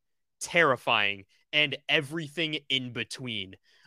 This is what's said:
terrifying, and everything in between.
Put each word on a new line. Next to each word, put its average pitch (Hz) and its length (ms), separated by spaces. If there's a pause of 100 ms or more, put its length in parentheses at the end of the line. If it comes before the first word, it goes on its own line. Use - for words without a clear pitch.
(420)
terrifying, 113 840 (280)
and 151 240 (100)
everything 156 720 (100)
in 127 220
between. 113 640 (320)